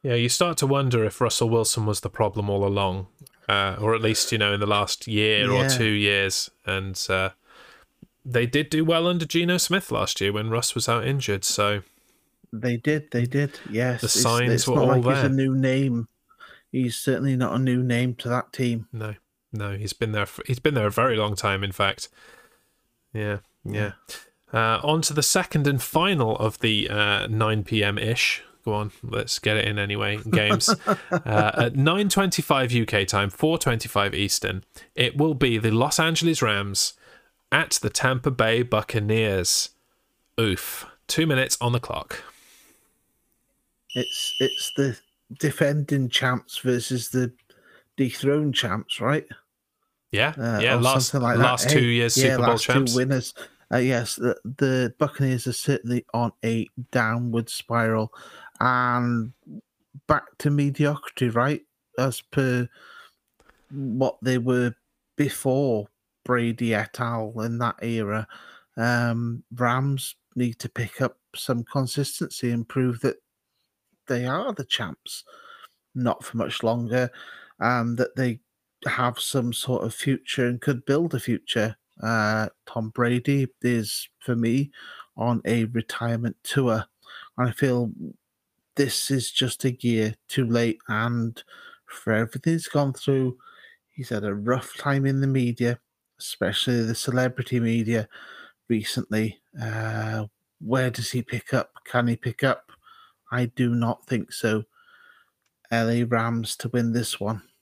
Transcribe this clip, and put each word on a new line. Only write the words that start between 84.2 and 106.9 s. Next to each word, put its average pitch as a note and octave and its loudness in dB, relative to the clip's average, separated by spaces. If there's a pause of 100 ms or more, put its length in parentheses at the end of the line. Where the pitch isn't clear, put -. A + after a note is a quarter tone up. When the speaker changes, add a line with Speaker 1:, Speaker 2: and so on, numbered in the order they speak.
Speaker 2:
me, A#2+ 0 (460)
on A#2 0
a A2+ 2
retirement A#2 -4
tour. A#2+ 0 (520)
And B2 0
I - -4
feel A#2+ 0 (840)
this - 0
is C3+ 0
just - -2
a B2 0
year A2+ 2 (120)
too C3 0
late, A#2 2
and A2+ -2 (440)
for - -4
everything A#2 0
he's E3 -4
gone C#3+ 0
through, C3 0 (520)
he's B2+ -14
had G#2+ -2
a G2+ 0
rough A2+ -2
time C#3 0
in C3+ 2
the C#3 2
media, A#2+ 0 (400)
especially A2+ -2
the A2+ -2
celebrity B2+ -2
media A2+ 0 (600)
recently. A2 -2 (200)
Uh, A2 -4 (340)
where B2+ 0
does A#2+ -6
he B2+ -2
pick - -6
up? - -2 (140)
Can A#2+ 0
he A#2 0
pick - -4
up? - 0 (600)
I B2 0
do A#2+ 0
not A#2 -2
think - -4
so. G#2+ 0 (1080)
L A#2 2
A A#2+ 2
Rams A#2 -2
to A#2 -6
win A#2 0